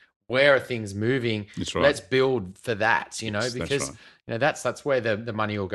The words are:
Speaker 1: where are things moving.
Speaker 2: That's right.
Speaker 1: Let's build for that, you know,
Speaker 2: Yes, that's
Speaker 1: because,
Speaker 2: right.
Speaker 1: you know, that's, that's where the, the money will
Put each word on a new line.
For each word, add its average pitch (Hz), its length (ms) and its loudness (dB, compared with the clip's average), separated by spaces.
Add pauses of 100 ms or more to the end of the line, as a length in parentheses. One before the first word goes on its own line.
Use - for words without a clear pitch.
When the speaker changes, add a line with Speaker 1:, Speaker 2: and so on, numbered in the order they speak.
(260)
Speaker 1:
where 135 280 4
are 123 60 4
things 110 340 -6
moving. 113 520 0 (100)
Speaker 2:
That's 92 180 -6
right. 87 80 2
Speaker 1:
Let's 143 180 2
build 131 580 0
for 120 180 -4
that, 107 460 0
you 110 80 -6
know, 104 120 -2
Speaker 2:
Yes, 123 120 -2
that's 123 140 -6
Speaker 1:
because, 135 220 -2
Speaker 2:
right. - 80 -18 (280)
Speaker 1:
you - 60 -12
know, 113 60 -4
that's, 147 240 0
that's 120 220 -4
where 135 160 2
the, 110 160 0
the 117 160 -8
money 104 260 -2
will 98 160 -2